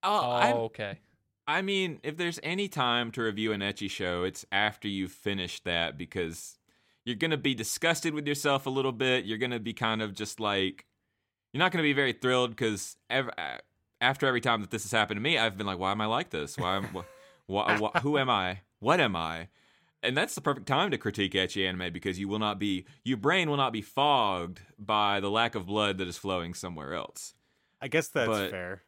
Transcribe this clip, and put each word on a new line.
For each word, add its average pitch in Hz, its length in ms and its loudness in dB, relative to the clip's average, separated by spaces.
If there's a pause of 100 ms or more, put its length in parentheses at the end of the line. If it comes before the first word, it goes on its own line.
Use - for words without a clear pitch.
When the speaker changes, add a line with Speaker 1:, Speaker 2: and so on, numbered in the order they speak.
Speaker 1:
Uh, 202 180 4
Speaker 2:
Oh, 123 80 2
Speaker 1:
I'm, 123 260 4
Speaker 2:
okay. 110 440 -6 (480)
Speaker 1:
I 160 140 2
mean, 190 420 0
if 151 120 -4
there's 170 280 -2
any 185 240 -2
time 120 440 0
to 127 100 -4
review 110 300 0
an 101 80 -2
ecchi 98 300 -2
show, 90 320 -2
it's 92 300 -4
after 104 340 0
you've 95 260 -2
finished 95 520 -4
that, 85 340 0
because 85 580 -6 (500)
you're 120 100 -4
gonna 156 220 0
be 131 160 0
disgusted 160 600 0
with 151 140 -4
yourself 143 380 2
a 135 40 -2
little 135 220 0
bit. 127 320 2
You're 107 140 -4
gonna 123 200 -2
be 110 140 -6
kind 110 300 0
of 107 100 -4
just, 104 260 -8
like, 98 460 0 (680)
you're 135 60 -6
not 175 140 4
gonna 170 100 0
be 147 120 4
very 135 180 2
thrilled, 123 440 2
'cause 110 420 -2 (100)
ev-, 127 300 0
a-, 67 200 -6 (420)
after 131 260 4
every 123 160 4
time 117 180 4
that 98 100 -8
this 110 140 -4
has - 80 -6
happened 107 240 2
to 101 60 -4
me, 151 160 2
I've 110 180 2
been 101 100 -4
like, 95 120 -2
"Why 95 140 2
am 107 100 -2
I 107 40 0
like 117 220 0
this? 73 300 -6
Why 90 180 0
am, 98 80 -2
wh-, - 680 -12
wh-, 101 300 2
wh-, - 220 0
who 143 160 2
am 135 120 2
I? 95 300 0 (200)
What 147 200 4
am 107 160 2
I?" 82 320 -4 (540)
And 123 140 0
that's - 180 0
the - 80 -6
perfect 139 240 -2
time 165 240 2
to 123 80 0
critique 98 340 0
ecchi 95 340 2
anime, 90 260 -2
because 90 260 -4
you 98 100 -2
will 104 100 0
not 104 200 0
be, 95 260 -2 (180)
your 127 140 0
brain 160 340 2
will 143 60 0
not 135 160 2
be 110 100 -4
fogged 101 760 2 (180)
by 104 420 2
the 98 100 0
lack 113 240 2
of 92 120 -4
blood 101 320 2
that 95 80 -2
is 87 120 -8
flowing 90 360 -2
somewhere 78 400 -8
else. - 400 -10 (460)
Speaker 3:
I 139 80 -8
guess 156 200 0
that's 120 200 0
Speaker 1:
But 104 220 0
Speaker 3:
fair. 92 380 -8